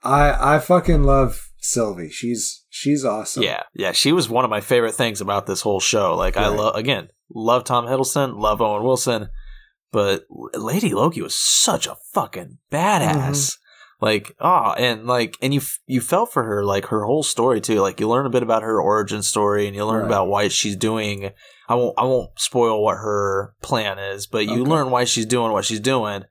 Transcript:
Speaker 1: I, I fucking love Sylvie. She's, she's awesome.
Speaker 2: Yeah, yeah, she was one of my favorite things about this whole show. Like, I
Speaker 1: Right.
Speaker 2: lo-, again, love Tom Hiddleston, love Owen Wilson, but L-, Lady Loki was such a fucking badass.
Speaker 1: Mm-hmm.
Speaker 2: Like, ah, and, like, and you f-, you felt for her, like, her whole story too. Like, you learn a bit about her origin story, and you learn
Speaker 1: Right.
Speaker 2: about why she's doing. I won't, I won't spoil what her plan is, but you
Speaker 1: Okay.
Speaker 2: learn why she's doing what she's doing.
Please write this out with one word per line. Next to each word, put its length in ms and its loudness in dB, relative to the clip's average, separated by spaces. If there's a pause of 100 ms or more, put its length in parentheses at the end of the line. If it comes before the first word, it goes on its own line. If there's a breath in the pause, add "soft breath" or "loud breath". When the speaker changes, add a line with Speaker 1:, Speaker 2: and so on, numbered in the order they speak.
Speaker 1:
I, 520 4
I 40 4
fucking 440 4
love 460 2 (100)
Sylvie. 520 -4
She's, 580 -6
she's 340 -2
awesome. 400 -4
Speaker 2:
Yeah, 200 -2 (100)
yeah, 180 -2
she 200 2
was 180 2
one 160 2
of 60 0
my 100 -2
favorite 320 2
things 260 -2
about 280 -4
this 140 -4
whole 180 0
show. 360 2
Like, 220 0
I 120 2
Speaker 1:
Right. 80 0
Speaker 2:
lo-, 140 0
again, 380 -4 (240)
love 300 2
Tom 240 0
Hiddleston, 500 -2
love 240 0
Owen 220 0
Wilson, 460 0 (640 soft breath)
but 400 0
L-, 320 -12
Lady 300 0
Loki 300 0
was 120 -6
such 520 0
a 100 -10 (160)
fucking 460 -6 (120)
badass. 600 0
Speaker 1:
Mm-hmm. 300 -4 (400 soft breath)
Speaker 2:
Like, 400 0
ah, 320 2
and, 340 -2
like, 340 0
and 120 0
you 80 0
f-, 260 -8
you 140 0
felt 300 0
for 120 0
her, 200 -2
like, 240 0
her 180 -2
whole 180 0
story 380 2
too. 180 0
Like, 200 0
you 100 0
learn 160 2
a 40 -2
bit 140 2
about 180 2
her 180 0
origin 440 0
story, 440 0
and 80 -8
you 100 -4
learn 160 0
Speaker 1:
Right. 60 -2
Speaker 2:
about 200 2
why 220 0
she's 260 -2
doing. 560 -4 (360 soft breath)
I 80 0
won't, 220 0
I 60 0
won't 340 0
spoil 460 0
what 140 2
her 680 -2
plan 340 -2
is, 300 -8
but 180 -2
you 160 -2
Speaker 1:
Okay. 80 0
Speaker 2:
learn 220 0
why 140 2
she's 200 -2
doing 280 0
what 120 0
she's 140 -4
doing. 520 -2